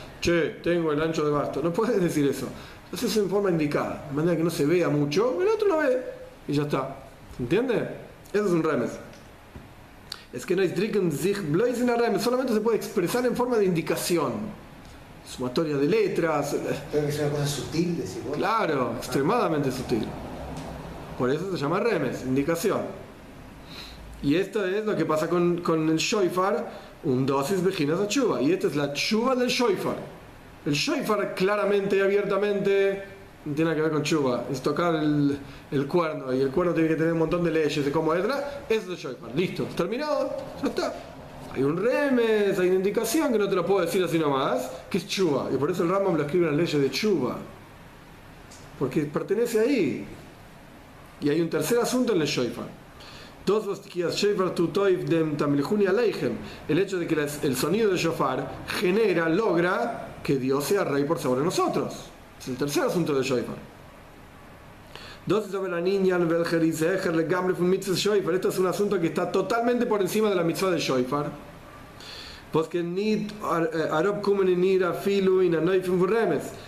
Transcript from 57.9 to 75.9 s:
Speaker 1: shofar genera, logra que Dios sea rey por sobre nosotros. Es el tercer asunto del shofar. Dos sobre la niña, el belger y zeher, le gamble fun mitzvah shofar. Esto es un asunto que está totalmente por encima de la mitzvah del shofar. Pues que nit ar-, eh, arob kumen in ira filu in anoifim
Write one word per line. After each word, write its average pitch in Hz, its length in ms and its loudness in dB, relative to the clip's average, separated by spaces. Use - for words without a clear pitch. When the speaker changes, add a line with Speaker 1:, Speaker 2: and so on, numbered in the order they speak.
Speaker 1:
shofar 143 500 0
genera, 185 600 2
logra 175 960 0
que 143 140 2
Dios 131 280 2
sea 196 200 2
rey 139 200 2
por 160 140 2
sobre 127 240 2
nosotros. - 520 0
Es - 100 -12
el 127 100 -4
tercer 143 240 0
asunto 165 320 2
del 131 100 2
shofar. 120 320 -2
Dos 208 220 0
sobre 190 240 -4
la 170 100 -2
niña, 185 360 4
el 175 100 4
belger 165 360 2
y 160 100 4
zeher, 170 440 0
le 165 80 4
gamble 180 300 0
fun 175 160 2
mitzvah 190 240 0
shofar. 185 400 2
Esto 185 160 0
es 175 80 -2
un 185 80 4
asunto 190 340 0
que 165 60 2
está 170 260 -2
totalmente 247 540 2
por 196 160 2
encima 208 260 2
de 202 60 2
la 175 100 2
mitzvah 165 260 0
del 160 100 2
shofar. 143 500 0
Pues 160 160 0
que 175 140 -2
nit 196 500 -2
ar-, 165 300 0
eh, 160 180 0
arob 190 300 0
kumen 196 280 2
in 180 140 4
ira 185 300 2
filu 190 480 2
in 175 140 4
anoifim 180 520 2